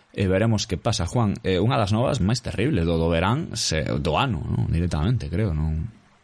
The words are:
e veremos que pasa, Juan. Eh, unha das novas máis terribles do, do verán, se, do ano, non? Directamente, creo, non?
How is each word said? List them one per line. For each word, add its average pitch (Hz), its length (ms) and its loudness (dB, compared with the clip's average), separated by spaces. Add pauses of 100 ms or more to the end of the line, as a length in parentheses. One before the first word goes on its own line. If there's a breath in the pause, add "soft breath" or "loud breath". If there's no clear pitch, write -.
(120)
e - 180 0
veremos 104 380 2
que - 80 -4
pasa, 107 320 -2
Juan. 107 340 0
Eh, 92 160 0
unha 123 220 2
das 104 160 2
novas 123 260 0
máis 127 240 0
terribles 101 400 0
do, 85 160 2
do 82 80 2
verán, 95 480 0
se, 80 320 -2
do 73 320 0
ano, 131 220 -2
non? - 260 -2
Directamente, 82 640 0
creo, 90 220 0
non? 78 340 -2 (340)